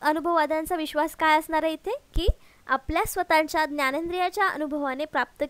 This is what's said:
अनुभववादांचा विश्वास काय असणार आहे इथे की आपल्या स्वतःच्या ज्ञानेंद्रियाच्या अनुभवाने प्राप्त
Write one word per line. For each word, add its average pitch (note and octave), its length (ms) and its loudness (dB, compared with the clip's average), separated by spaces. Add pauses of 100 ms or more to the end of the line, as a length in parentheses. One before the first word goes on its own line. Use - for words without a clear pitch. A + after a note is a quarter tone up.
अनुभववादांचा D#4 760 0
विश्वास D#4 400 -2
काय D#4 220 4
असणार D#4 240 0
आहे D#4+ 100 0
इथे D#4 180 -6 (240)
की F4+ 140 2 (380)
आपल्या D#4 420 0
स्वतःच्या D#4+ 560 2
ज्ञानेंद्रियाच्या E4+ 840 0
अनुभवाने C#4+ 560 -4
प्राप्त C#4 460 -4